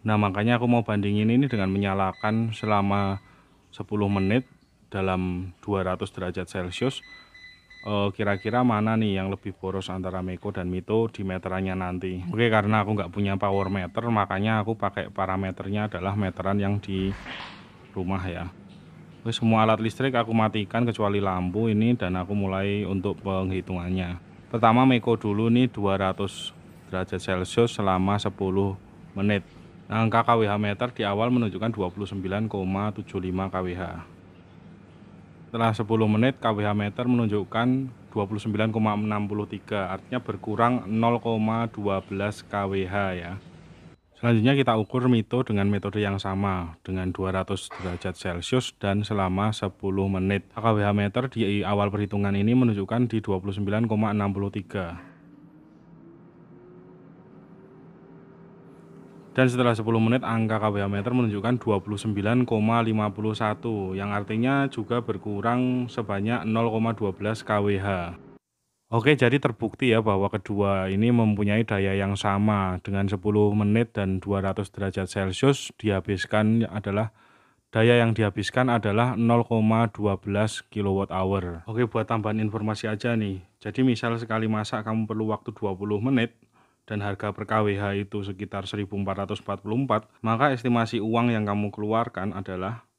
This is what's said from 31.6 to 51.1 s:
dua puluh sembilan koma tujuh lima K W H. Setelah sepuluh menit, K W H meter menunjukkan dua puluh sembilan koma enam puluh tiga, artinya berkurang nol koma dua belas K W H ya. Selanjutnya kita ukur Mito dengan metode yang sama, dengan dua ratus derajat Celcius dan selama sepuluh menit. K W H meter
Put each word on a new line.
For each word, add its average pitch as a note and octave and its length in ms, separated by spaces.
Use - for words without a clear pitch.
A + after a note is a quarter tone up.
dua F#2+ 240
puluh G2+ 160
sembilan G2 400
koma G2 480
tujuh G2 240
lima F#2 320
K F#2 80
W F2+ 160
H. F#2 60
Setelah A2+ 240
sepuluh A2 320
menit, A#2 320
K A#2 80
W G#2 160
H G#2 80
meter G#2 320
menunjukkan A#2+ 880
dua G#2 160
puluh G#2 160
sembilan G#2+ 320
koma G#2+ 240
enam G#2 320
puluh G#2 160
tiga, G2 480
artinya A2 240
berkurang A2+ 720
nol A#2 320
koma A2+ 480
dua G2+ 320
belas G2+ 400
K G2+ 240
W F#2+ 240
H G2 60
ya. F2+ 240
Selanjutnya A#2+ 320
kita B2 240
ukur B2+ 320
Mito A#2+ 320
dengan G2+ 240
metode G2+ 320
yang G2 240
sama, F#2+ 640
dengan F#2 240
dua F#2+ 240
ratus F#2+ 400
derajat F2+ 400
Celcius F#2 640
dan G2+ 240
selama G2 480
sepuluh G2 560
menit. F#2+ 480
K A2+ 80
W A2 160
H G2+ 160
meter G#2 320